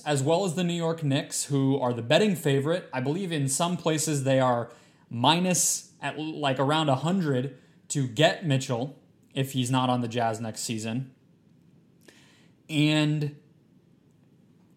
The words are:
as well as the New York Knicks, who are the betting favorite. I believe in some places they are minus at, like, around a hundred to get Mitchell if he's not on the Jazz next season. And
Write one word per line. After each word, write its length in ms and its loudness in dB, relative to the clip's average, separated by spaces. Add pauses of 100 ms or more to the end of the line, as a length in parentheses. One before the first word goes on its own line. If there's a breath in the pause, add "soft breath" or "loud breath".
as 160 0
well 240 2
as 100 -2
the 80 0
New 100 0
York 300 -2
Knicks, 420 -2
who 340 2
are 140 0
the 80 -6
betting 340 4
favorite. 580 0
I 60 -4
believe 320 -2
in 180 -2
some 260 -2
places 480 0
they 160 2
are 320 2 (380 loud breath)
minus 800 2 (100)
at, 180 -6
like, 400 -2
around 300 2
a 60 4
hundred 600 0 (320 soft breath)
to 180 -2
get 380 2
Mitchell 520 -2 (360)
if 200 -4
he's 180 -2
not 180 2
on 120 0
the 60 -4
Jazz 340 -2
next 200 -8
season. 500 -6 (1600 soft breath)
And 680 2 (1400)